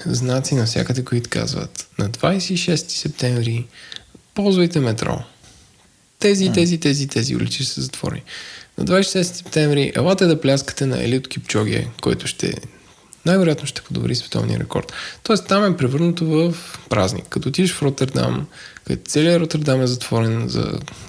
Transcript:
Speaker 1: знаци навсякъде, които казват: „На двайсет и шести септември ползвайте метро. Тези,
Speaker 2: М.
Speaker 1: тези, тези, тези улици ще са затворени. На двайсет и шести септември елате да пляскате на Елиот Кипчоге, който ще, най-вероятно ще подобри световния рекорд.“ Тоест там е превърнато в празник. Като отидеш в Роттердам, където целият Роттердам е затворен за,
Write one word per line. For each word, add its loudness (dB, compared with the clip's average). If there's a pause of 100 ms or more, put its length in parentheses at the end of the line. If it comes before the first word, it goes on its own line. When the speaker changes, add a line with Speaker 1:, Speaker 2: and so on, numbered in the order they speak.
Speaker 1:
знаци 0
навсякъде, 0
които -2
казват: -6 (100)
„На 0
двайсет 0
и -2
шести -2
септември -2 (680)
ползвайте 2
метро. -2 (960)
Тези, 4
Speaker 2:
М. 0
Speaker 1:
тези, 4
тези, 2
тези -2
улици -2
ще -4
са -6
затворени. -6 (560)
На 0
двайсет 2
и 2
шести -2
септември 2
елате 4
да 4
пляскате 0
на 0
Елиот 0
Кипчоге, -2 (160)
който 0
ще, -4 (720)
най-вероятно 4
ще -8
подобри -2
световния -2
рекорд.“ -4 (300)
Тоест 0
там 4
е 2
превърнато 2
в 2 (320)
празник. 0
Като -2
отидеш 2
в -6
Роттердам, 0 (380)
където -4
целият 4
Роттердам 2
е 2
затворен 0
за, -2 (300)